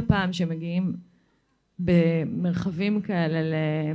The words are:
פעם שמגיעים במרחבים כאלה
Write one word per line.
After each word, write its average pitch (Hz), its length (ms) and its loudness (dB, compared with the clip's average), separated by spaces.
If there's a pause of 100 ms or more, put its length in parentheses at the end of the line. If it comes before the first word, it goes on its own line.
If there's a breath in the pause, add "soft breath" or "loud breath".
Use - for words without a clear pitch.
פעם 196 260 2
שמגיעים 170 600 -2 (840)
במרחבים 175 1200 0
כאלה 160 580 0 (360)